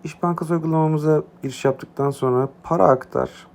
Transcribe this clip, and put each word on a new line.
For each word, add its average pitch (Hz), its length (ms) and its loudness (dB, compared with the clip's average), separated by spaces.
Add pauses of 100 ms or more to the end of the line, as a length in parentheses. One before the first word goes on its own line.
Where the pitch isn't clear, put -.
İş - 180 -10
Bankası 170 320 -2
uygulamamıza 156 680 2 (200)
giriş 135 220 -10
yaptıktan 139 460 -2
sonra 135 380 0 (140)
para 170 260 4
aktar - 680 -2